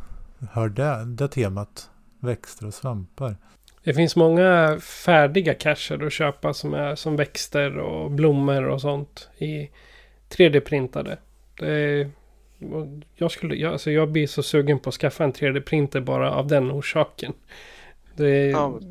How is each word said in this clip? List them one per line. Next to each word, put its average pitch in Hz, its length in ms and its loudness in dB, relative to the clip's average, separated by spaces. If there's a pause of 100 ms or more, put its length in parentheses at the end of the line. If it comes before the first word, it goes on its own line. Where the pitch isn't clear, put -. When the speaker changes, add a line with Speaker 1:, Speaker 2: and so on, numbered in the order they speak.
(520)
Speaker 1:
hör 113 160 -2
det, 113 360 -4
det 120 240 -4
temat? 101 640 -6 (300)
Växter - 460 -8
och 104 80 -10
svampar. 110 600 -8 (480)
Speaker 2:
Det 156 100 0
finns 160 220 2
många 165 640 6
färdiga 160 720 4
cacher 151 520 -2
att 147 60 -4
köpa 147 420 -2
som 147 200 -6
är 147 200 -4
som 151 220 -4
växter 143 640 -2
och 156 320 -6
blommor 143 540 2
och 135 160 -2
sånt 143 480 -6 (100)
i 151 320 -8 (580)
tre 180 200 6
D-printade. 139 680 0 (400)
Det 156 140 -6
är, 147 380 0 (640)
och 156 140 -8 (280)
jag 170 160 -2
skulle, 151 240 -6
jag, 151 180 -2
alltså 160 180 -4
jag 156 220 2
blir 156 140 2
så 143 160 -4
sugen 143 360 2
på - 100 -8
att 127 60 -4
skaffa 151 300 -2
en 139 80 2
tre 139 180 -2
D-printer 139 500 -2
bara 131 340 0
av 139 120 -2
den 139 240 2
orsaken. - 640 -4 (840)
Det 147 120 2
är, 139 220 4
Speaker 3:
Ja, 143 280 -2 (120)